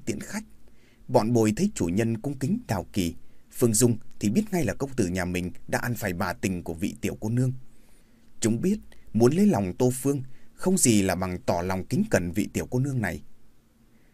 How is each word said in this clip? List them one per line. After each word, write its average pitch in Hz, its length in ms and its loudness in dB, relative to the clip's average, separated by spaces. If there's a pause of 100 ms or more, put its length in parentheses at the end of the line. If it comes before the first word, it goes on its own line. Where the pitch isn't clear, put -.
tiễn - 140 -4
khách. 214 240 -8 (640)
Bọn 120 260 4
bồi 110 220 6
thấy 196 200 2
chủ 92 100 0
nhân 113 320 2
cung 139 220 -6
kính 185 280 0
Đào 95 260 -2
Kỳ, 85 220 0 (360)
Phương 117 220 2
Dung 117 240 4 (220)
thì 104 100 0
biết 127 220 2
ngay 175 140 0
là 92 80 0
công 139 200 -6
tử 113 140 2
nhà 90 180 -2
mình 90 260 -2 (160)
đã 123 120 -2
ăn 120 160 -4
phải 98 180 -4
bà 87 200 -2
tình 92 300 -4
của 85 100 -6
vị 82 280 -4
tiểu 92 180 -4
cô 107 100 -6
nương. 127 240 0 (840)
Chúng 113 220 2
biết 202 180 0 (340)
muốn 120 200 6
lấy 196 120 6
lòng 101 320 4
Tô 127 140 4
Phương, 139 320 -2 (300)
không 190 240 0
gì 107 240 6
là 92 140 2
bằng 92 300 -4
tỏ 90 160 2
lòng 95 240 -2
kính 180 240 2
cẩn 87 220 2
vị 92 220 0
tiểu 80 180 -4
cô 123 80 0
nương 131 220 -2
này. 85 220 -4 (920)